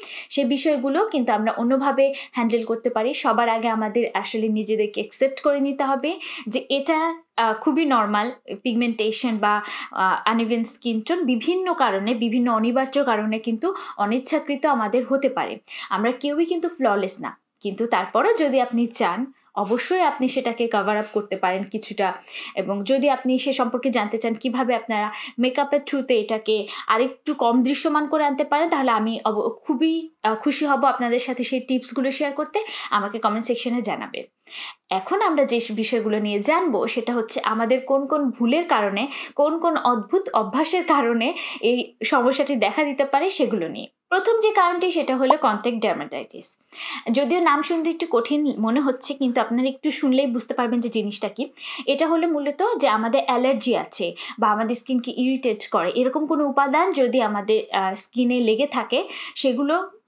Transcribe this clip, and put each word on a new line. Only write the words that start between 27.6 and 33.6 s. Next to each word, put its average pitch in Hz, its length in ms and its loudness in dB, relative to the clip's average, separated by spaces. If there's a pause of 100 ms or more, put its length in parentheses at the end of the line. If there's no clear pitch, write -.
দৃশ্যমান 294 460 0
করে 302 160 2
আনতে 285 200 0
পারেন, 302 240 2
তাহলে 269 220 2
আমি 220 340 0
অব-, 208 240 0
খুবই, 320 640 -2 (120)
আহ, 220 120 0
খুশি 285 320 0
হব 277 180 2
আপনাদের 247 340 2
সাথে 254 260 -4
সেই 262 160 -2
টিপসগুলো 254 500 -2
শেয়ার 277 220 -2
করতে। 302 320 -2 (260)
আমাকে 208 280 0
কমেন্ট 220 280 0
সেকশনে 240 360 0